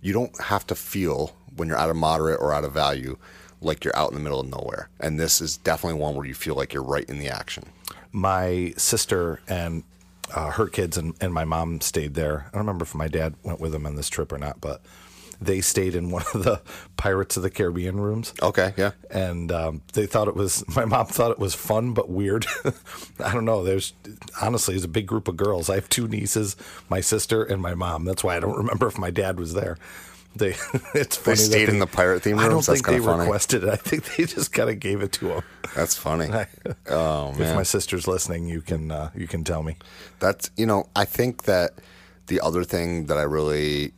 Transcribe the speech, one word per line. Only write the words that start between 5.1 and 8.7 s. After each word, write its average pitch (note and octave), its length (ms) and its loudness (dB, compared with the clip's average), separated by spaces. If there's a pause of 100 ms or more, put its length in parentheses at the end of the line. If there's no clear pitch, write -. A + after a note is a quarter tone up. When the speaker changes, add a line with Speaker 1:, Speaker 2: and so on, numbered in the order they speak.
Speaker 1:
this D#2+ 220 2
is D#2+ 160 -4
definitely D#2+ 420 0
one D2 160 -2
where C#2 100 -4
you C2 80 -8
feel D2+ 220 -4
like C2+ 180 -4
you're C#2 100 -4
right C#2 260 -2
in C#2 100 -6
the C#2+ 80 -6
action. - 380 -8 (480)
Speaker 2:
My F2+ 640 0